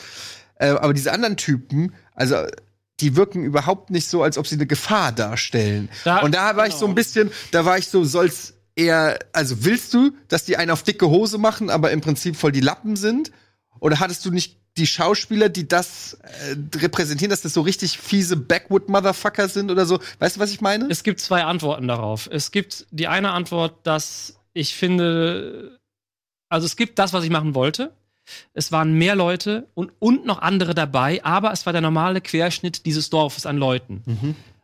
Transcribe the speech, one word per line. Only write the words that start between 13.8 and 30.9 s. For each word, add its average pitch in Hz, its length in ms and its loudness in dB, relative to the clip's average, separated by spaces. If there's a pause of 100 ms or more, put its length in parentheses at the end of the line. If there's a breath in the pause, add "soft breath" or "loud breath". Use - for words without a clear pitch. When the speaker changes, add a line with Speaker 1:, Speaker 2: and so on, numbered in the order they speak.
Speaker 1:
hattest 175 260 -4
du 185 40 -2
nicht 175 280 -4 (200)
die 165 80 2
Schauspieler, 208 640 2
die 180 180 -4
das, - 540 -2
äh, 147 560 -10
repräsentieren, 165 540 0
dass 196 100 0
das 156 140 -6
so 170 60 4
richtig 180 360 -2
fiese 185 400 0
Backwood-Motherfucker 190 1120 0
sind 202 220 -2
oder 180 160 4
so? 180 120 2 (200 loud breath)
Weißt 175 160 0
du, 196 40 -12
was 202 120 0
ich 196 100 -10
meine? 214 300 0
Speaker 2:
Es 160 100 -2
gibt 202 200 -2
zwei 175 220 0
Antworten 151 440 -2
darauf. 110 440 -4
Es 147 200 -6
gibt - 400 -4
die 165 160 -4
eine 190 240 0
Antwort, 170 420 -4 (100)
dass - 520 -4 (180)
ich 156 220 -4
finde, 175 1040 -2 (680)
also 165 160 0
es 160 100 -6
gibt - 240 -2
das, 190 140 2
was 180 100 0
ich 165 80 -2
machen 156 240 0
wollte. 156 380 -2 (600 loud breath)
Es - 180 -6
waren 160 220 2
mehr 170 220 4
Leute 190 580 -2
und, 180 260 -8
und 240 260 2
noch 208 160 -2
andere 175 340 0
dabei, 143 500 0